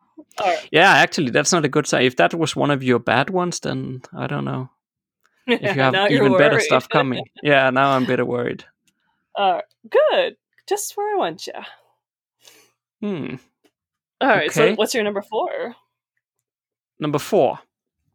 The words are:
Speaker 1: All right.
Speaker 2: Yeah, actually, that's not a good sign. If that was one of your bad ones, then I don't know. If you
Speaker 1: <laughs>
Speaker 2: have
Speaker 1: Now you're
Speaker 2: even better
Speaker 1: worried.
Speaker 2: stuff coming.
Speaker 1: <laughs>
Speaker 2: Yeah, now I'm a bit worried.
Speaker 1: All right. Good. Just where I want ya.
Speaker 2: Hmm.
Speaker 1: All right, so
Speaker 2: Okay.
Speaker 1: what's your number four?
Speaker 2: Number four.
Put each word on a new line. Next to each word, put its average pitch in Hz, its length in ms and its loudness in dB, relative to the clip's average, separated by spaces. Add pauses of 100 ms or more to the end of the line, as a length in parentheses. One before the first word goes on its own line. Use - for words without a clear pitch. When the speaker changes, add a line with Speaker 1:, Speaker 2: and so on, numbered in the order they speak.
(380)
Speaker 1:
All 208 80 -2
right. 165 240 -2
Speaker 2:
Yeah, 170 200 6
actually, 151 400 2
that's 143 220 0
not 165 120 0
a 139 40 0
good 147 180 -2
sign. 135 180 0
If 127 120 0
that 170 180 2
was 160 200 -2
one 139 160 0
of 135 120 -2
your 123 160 2
bad 120 320 0
ones, 180 300 -4
then 131 420 -8 (120)
I 131 120 -8
don't 139 180 -6
know. 135 240 -8 (800)
If 240 160 -2 (120)
you 135 80 0
Speaker 1:
<laughs> - 0 -
Speaker 2:
have 135 120 2
Speaker 1:
Now 196 120 2
you're 139 200 4
Speaker 2:
even 127 120 4
better 147 180 4
Speaker 1:
worried. 208 100 0
Speaker 2:
stuff 127 240 0
coming. 135 340 0 (100)
Speaker 1:
<laughs> - 80 -20
Speaker 2:
Yeah, 139 280 4
now 135 260 2
I'm 127 80 2
a - 20 -6
bit 123 200 0
worried. 120 380 -6 (680)
Speaker 1:
All 196 200 2
right. - 100 -6 (240)
Good. 381 480 2 (320)
Just - 280 -4
where 415 200 -4
I - 20 0
want 180 280 -4
ya. - 180 -14 (1400)
Speaker 2:
Hmm. 190 340 -8 (840)
Speaker 1:
All 262 80 0
right, 180 240 2
so 156 100 2
Speaker 2:
Okay. 185 120 4
Speaker 1:
what's 214 200 -2
your 233 80 -2
number 208 200 -4
four? 233 520 -6 (1300)
Speaker 2:
Number 147 180 -2
four. 151 400 0 (560)